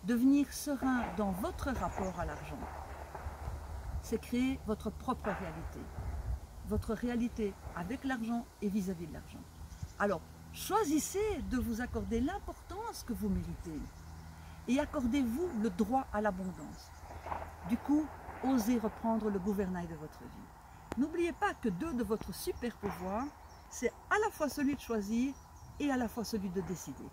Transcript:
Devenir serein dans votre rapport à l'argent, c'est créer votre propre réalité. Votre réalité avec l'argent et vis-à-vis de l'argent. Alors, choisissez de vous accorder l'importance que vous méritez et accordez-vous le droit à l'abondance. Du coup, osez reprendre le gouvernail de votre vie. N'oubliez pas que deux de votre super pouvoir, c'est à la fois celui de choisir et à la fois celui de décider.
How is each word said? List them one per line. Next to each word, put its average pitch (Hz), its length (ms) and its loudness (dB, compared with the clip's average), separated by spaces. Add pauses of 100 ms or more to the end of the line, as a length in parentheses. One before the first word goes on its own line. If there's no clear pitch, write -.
Devenir 262 480 8
serein 262 500 2 (140)
dans 202 160 4
votre 277 380 0
rapport 185 480 0
à 170 60 0
l'argent, 151 340 -4 (1400)
c'est 220 200 0
créer 254 460 2
votre 214 240 0
propre - 400 -2
réalité. 165 500 -4 (880)
Votre 214 280 2
réalité 233 600 0 (220)
avec 190 280 -2
l'argent 233 420 0 (160)
et 208 60 2
vis-à-vis 180 380 0
de 151 60 -8
l'argent. - 280 -10 (580)
Alors, 196 220 4 (320)
choisissez 370 1000 2
de 254 80 2
vous 226 220 0
accorder 226 400 0
l'importance 381 840 -2
que 247 100 -4
vous 202 160 0
méritez 170 520 0 (880)
et 262 120 6
accordez-vous 277 680 2 (140)
le 226 80 4
droit 190 420 2
à 208 80 2
l'abondance. 185 680 -2 (760)
Du 233 80 2
coup, 294 300 4 (380)
osez 247 340 6
reprendre 214 520 2
le 196 80 2
gouvernail 185 500 2
de 165 80 -6
votre 151 240 -10
vie. - 280 -14 (500)
N'oubliez 330 340 4
pas 392 220 2
que - 140 0
deux 262 240 0
de 247 100 2
votre 208 320 0
super - 420 -2
pouvoir, 190 480 -2 (460)
c'est - 220 2 (180)
à 392 140 8
la 415 60 4
fois 302 180 0
celui 277 260 2
de - 60 -4
choisir 226 520 2 (460)
et 285 120 2
à 254 60 4
la 240 120 2
fois 226 160 -2
celui 196 260 0
de 185 120 0
décider. 147 500 -6